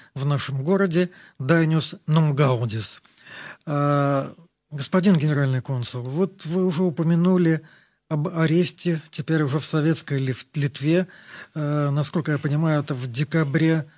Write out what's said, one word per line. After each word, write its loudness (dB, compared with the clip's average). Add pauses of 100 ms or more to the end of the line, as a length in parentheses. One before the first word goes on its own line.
(140)
в -6
нашем -2
городе 2 (280)
Дайнюс 2 (120)
Нумгаудис. 2 (680)
А, 0 (360)
господин 2
генеральный 2
консул, -6
вот -4
вы 0
уже 0
упомянули 2 (480)
об -2
аресте, 0 (100)
теперь -2
уже -2
в -8
советской -2
Лив-, -4 (100)
Литве. 0 (480)
Э, -2
насколько -2
я -2
понимаю, 0
это -8
в -6
декабре 0 (120)